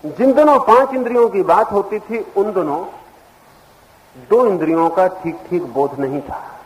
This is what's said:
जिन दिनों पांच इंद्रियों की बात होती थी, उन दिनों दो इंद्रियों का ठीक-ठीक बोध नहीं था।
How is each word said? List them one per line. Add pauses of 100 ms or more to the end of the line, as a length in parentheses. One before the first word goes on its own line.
जिन
दिनों
पांच
इंद्रियों
की
बात
होती
थी,
उन
दिनों (1500)
दो
इंद्रियों
का
ठीक-ठीक
बोध
नहीं
था। (240)